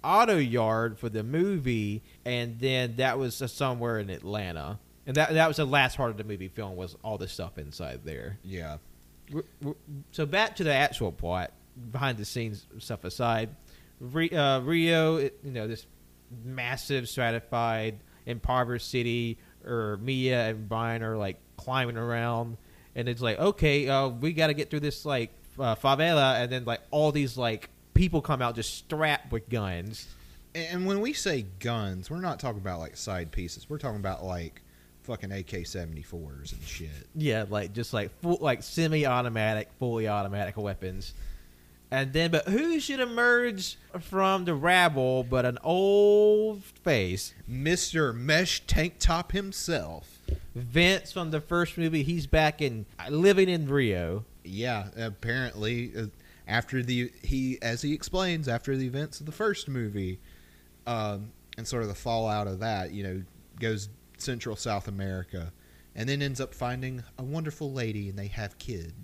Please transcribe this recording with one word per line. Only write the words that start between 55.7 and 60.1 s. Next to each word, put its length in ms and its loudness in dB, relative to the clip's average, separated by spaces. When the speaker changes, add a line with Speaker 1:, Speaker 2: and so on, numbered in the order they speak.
Speaker 2:
uh, 100 -4
after 340 0
the, 300 0
he, 400 0
as 200 -2
he 100 0
explains, 560 0
after 280 0
the 100 0
events 340 -4
of 60 -10
the 60 -8
first 360 -2
movie, 500 -2